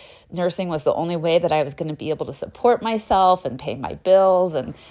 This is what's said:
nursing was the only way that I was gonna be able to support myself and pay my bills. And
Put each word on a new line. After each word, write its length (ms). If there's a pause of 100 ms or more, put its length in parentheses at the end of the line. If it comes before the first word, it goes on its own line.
(300)
nursing 380
was 160
the 80
only 240
way 220
that 120
I 120
was 100
gonna 220
be 160
able 160
to 80
support 480
myself 640
and 120
pay 160
my 200
bills. 580
And 220 (160)